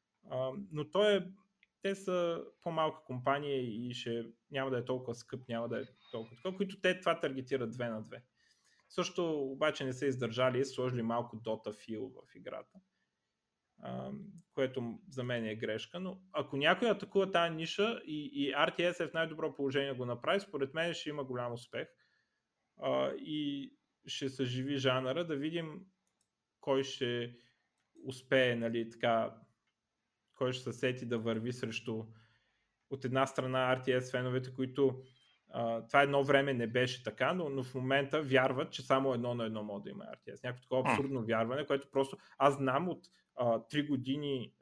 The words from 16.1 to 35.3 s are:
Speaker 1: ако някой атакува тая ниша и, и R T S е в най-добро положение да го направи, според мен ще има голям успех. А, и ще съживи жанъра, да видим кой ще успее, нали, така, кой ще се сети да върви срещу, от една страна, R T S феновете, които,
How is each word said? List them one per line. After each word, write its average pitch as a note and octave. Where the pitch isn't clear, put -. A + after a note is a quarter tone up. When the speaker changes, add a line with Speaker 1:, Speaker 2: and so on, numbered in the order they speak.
Speaker 1:
ако D3
някой F3+
атакува G3
тая E3+
ниша E3
и, D3+
и C#3
R D#3
T F3
S F3
е D3
в C3
най-добро D#3+
положение C#3
да C3+
го B2
направи, B2
според C#3
мен E3
ще -
има D3
голям B2
успех. A#2+
А, C3+
и C#3+
ще C#3+
съживи C3
жанъра, C3
да D#3+
видим D#3+
кой C3+
ще A#2+
успее, B2+
нали, A#2
така, A#2
кой B2+
ще B2+
се A#2+
сети B2
да A#2
върви A2+
срещу, A2+
от C3+
една C3
страна, C3
R B2+
T B2+
S B2+
феновете, B2+
които, C3